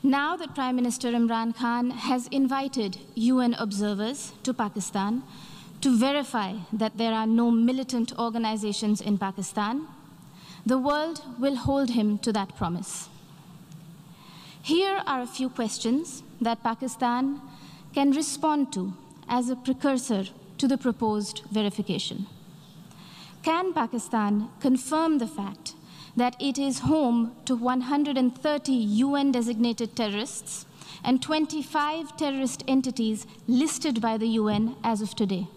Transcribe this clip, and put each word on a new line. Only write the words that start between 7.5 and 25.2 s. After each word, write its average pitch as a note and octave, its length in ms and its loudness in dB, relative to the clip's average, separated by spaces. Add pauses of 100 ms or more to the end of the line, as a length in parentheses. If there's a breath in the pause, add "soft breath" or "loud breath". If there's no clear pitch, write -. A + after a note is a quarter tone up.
militant B3 680 2
organizations A3 840 0
in G#3 200 0
Pakistan, G#3 680 -2 (800 loud breath)
the C4 140 2
world D4+ 420 0 (160)
will C4+ 180 0
hold C#4 360 0
him G#3+ 260 2
to A3 160 -2
that G3 240 -4
promise. F3 520 -4 (1500 loud breath)
Here G4 440 2
are C4 140 0
a B3 40 -4 (100)
few C4 140 -2
questions A#3+ 720 -2 (180)
that A3+ 220 0
Pakistan B3+ 800 0 (540 loud breath)
can C#4 160 4
respond D4 640 0
to F#3 200 -4 (340)
as B3 220 0
a B3+ 60 0
precursor B3+ 680 0 (340)
to C#4 80 4
the C4 100 4
proposed G#3+ 640 -2 (100)
verification. G3+ 760 -2 (1120 loud breath)
Can E4+ 320 0
Pakistan A3 760 0 (100)
confirm D4+ 580 2
the C#4 220 0